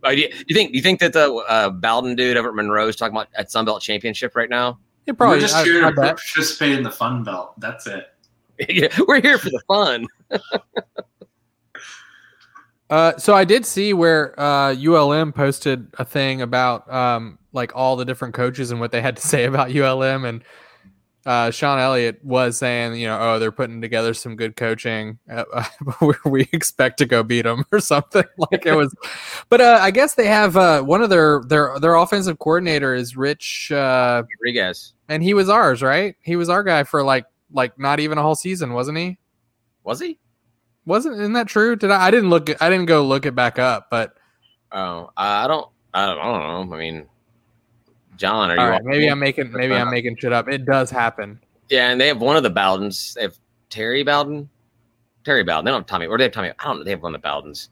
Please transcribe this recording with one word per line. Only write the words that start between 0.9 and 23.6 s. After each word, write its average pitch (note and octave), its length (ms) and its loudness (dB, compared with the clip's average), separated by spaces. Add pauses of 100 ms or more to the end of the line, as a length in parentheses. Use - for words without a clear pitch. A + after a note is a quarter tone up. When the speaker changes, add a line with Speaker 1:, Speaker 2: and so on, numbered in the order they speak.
Speaker 1:
that E3+ 120 2
the, D3 200 4
uh, A2 380 2
Bowden A2+ 460 -2
dude B2 200 0
over A#2 120 0
at A2 60 -8
Monroe G#2+ 340 0
is A2 80 -4
talking A2 200 -4
about G#2+ 180 -6
at G#2 160 -8
Sun A2+ 140 -2
Belt G#2+ 180 -2
Championship A2 540 -6
right A#2 140 -4
now? B2 280 -4 (280)
Speaker 2:
It B3+ 100 -6
probably, G3 200 4
Speaker 3:
We're C#3+ 60 2
just C#3+ 140 0
Speaker 2:
I, D#3+ 80 2
Speaker 3:
here E3+ 220 4
Speaker 2:
I D#3 40 4
Speaker 3:
to D3 60 -4
Speaker 2:
bet. C#3+ 200 0
Speaker 3:
participate D3+ 560 -4
in C3+ 100 -2
the A2+ 80 -6
Fun A#2+ 340 -6
Belt. F#2 340 -12
That's A2 280 -12
it. G2 220 -12 (600)
Speaker 1:
<laughs> F3+ 380 2
We're C#4+ 140 4
here C4+ 180 4
for F#3 120 -6
the B2 160 -6
fun. D3 400 0 (240)
<laughs> G#3+ 80 -4 (2500)
Speaker 2:
Uh, D#3+ 260 4
so - 180 4
I F#3+ 100 6
did G#3+ 200 2
see G3+ 300 -2
where, D#3+ 440 2
uh, C#3 340 2
U D3+ 260 2
L C#3+ 160 4
M D#3 180 0
posted C#3 540 -2 (100)
a B2+ 80 -6
thing C3+ 380 -4
about, B2 500 -2
um, A#2+ 460 -4 (160)
like, B2 200 -6
all C3 220 0
the B2+ 80 -6
different B2 300 -8
coaches B2+ 360 -4
and A#2+ 100 -6
what A#2 120 -6
they A#2+ 80 -2
had B2+ 160 -4
to - 60 -14
<laughs> - 40 -6
say A#2+ 180 0
about C3 280 -2
U C#3 140 2
L C3 160 0
M, C3+ 240 -2
and, A#2 180 -10 (800)
uh, A#2+ 260 0
Sean C#3 280 -2
Elliott B2+ 440 0
was B2+ 360 0
saying, A#2+ 380 -4
you A#2 100 -6
know, A2 120 -4
"Oh, A2+ 200 0
they're A2 120 0
putting A#2 300 -8